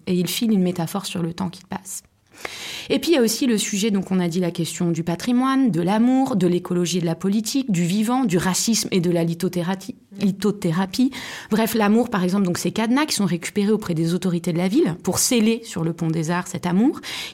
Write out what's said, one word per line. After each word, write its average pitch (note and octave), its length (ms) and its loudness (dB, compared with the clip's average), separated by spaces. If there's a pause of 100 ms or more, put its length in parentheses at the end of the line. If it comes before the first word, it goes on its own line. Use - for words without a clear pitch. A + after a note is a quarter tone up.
Et F#3+ 60 0
il F3+ 140 2
file A3 240 0
une G3 100 4
métaphore F3+ 440 -2
sur - 180 -6
le E3 100 -4
temps F#3 160 -4
qui - 180 -14
passe. - 360 -12 (880)
Et C#4 80 2
puis, D4 120 0
il - 40 4
y - 20 4
a B3+ 40 6
aussi A3+ 260 2
le A3+ 100 4
sujet, G3+ 320 0
donc G3 220 0
on F#3 80 2
a F3 80 2
dit E3+ 120 -2
la F3 120 0
question E3+ 400 -2
du E3 120 -2
patrimoine, B3 680 2
de E3 100 0
l'amour, B3 540 4
de F#3 120 4
l'écologie F3+ 520 0
et - 20 -2
de E3 40 0
la E3 100 0
politique, A3 560 -2
du F3 120 2
vivant, A3 400 0
du F#3 140 2
racisme F#3 540 0
et F#3+ 100 2
de F3 100 2
la E3+ 120 2
lithothérapie, F3 720 -4 (240)
lithothérapie. F#3+ 920 0 (400)
Bref, A3 220 2
l'amour, A3 360 4
par G3+ 140 -2
exemple, F#3 220 2
donc F3 120 0
ces - 140 -2
cadenas A#3+ 360 0
qui - 80 -2
sont G3+ 100 2
récupérés F#3 460 0
auprès G#3 240 0
des E3 180 0
autorités F3 400 -2
de D#3 40 -2
la F3+ 100 2
ville G#3+ 360 2
pour F3 160 -2
sceller A3+ 440 2
sur E3+ 200 -6
le E3 100 -2
pont E3 160 -2
des D#3+ 220 -2
Arts F3 160 -2
cet - 180 -6
amour. G3 360 2 (320)